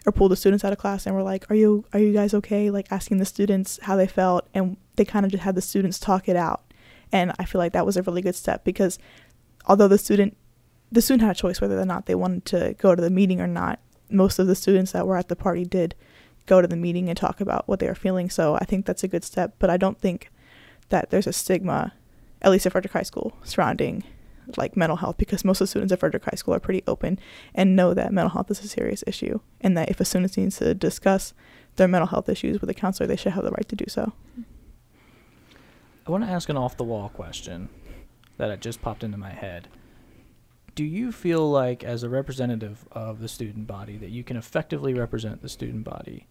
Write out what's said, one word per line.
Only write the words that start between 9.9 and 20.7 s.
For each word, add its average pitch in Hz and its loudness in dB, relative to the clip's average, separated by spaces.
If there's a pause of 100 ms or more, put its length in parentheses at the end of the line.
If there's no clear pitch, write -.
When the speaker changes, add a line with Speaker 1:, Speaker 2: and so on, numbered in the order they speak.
Speaker 1:
student 202 2 (540)
the 226 6
student 262 6
had 220 4
a - -10
choice 185 -2
whether 202 0
or 185 0
not 185 -4
they 185 0
wanted 180 -2
to 180 -2
go 185 6
to 175 0
the 170 2
meeting 185 4
or 175 -2
not. 175 -4 (300)
Most 190 4
of 190 4
the 185 4
students 190 4
that 180 -2
were 185 0
at 180 -4
the 175 -4
party 175 -2
did 180 0 (540)
go 185 8
to 175 4
the 175 -2
meeting 175 -2
and 170 -4
talk - -2
about - -2
what 196 0
they - 0
were - -2
feeling, 185 -2
so 160 2
I 175 -2
think 196 -2
that's - -4
a 190 -2
good 175 -2
step, - -4
but 185 4
I 175 2
don't 190 0
think 185 -4 (580)